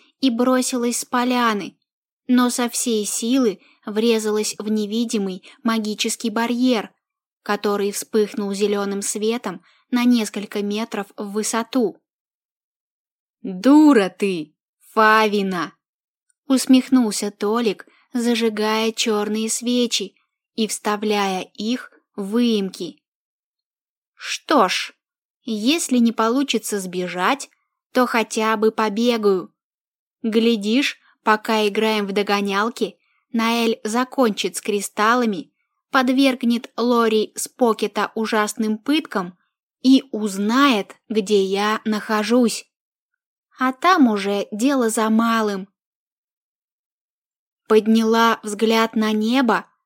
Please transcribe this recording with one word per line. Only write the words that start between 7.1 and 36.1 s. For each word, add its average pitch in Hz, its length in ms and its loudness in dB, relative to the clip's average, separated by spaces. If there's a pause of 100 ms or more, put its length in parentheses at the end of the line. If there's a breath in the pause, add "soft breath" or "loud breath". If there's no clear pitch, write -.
который 202 500 -2
вспыхнул 202 600 -2
зеленым 202 480 -2
светом 214 600 -6 (280 soft breath)
на 240 140 0
несколько 214 560 0
метров 208 460 -6 (100)
в 208 140 -10
высоту. 220 680 -2 (1400)
«Дура 247 680 4
ты, 180 460 -6 (380)
Фавина!» 208 800 2 (760)
усмехнулся 247 840 2
Толик, 208 560 -2 (260 soft breath)
зажигая 220 800 0
черные 214 580 -2
свечи 240 680 -2 (400)
и 220 120 -2
вставляя 208 760 -2
их 220 500 -8 (240)
в 196 140 -8
выемки. 208 720 -2 (1120)
«Что - 560 0
ж, - 240 -6 (480)
если 247 560 -2
не 233 140 4
получится 226 680 -2
сбежать, 180 720 -4 (420)
то - 140 2
хотя 220 500 0
бы 220 160 2
побегаю. 220 840 0 (680)
Глядишь, 226 760 0 (260 soft breath)
пока 214 440 0
играем 214 400 -2
в 196 40 -8
догонялки, 202 880 -2 (340)
Наэль 226 520 0
закончит 226 720 -2
с - 60 -10
кристаллами, 214 920 -2 (380)
подвергнет 254 880 2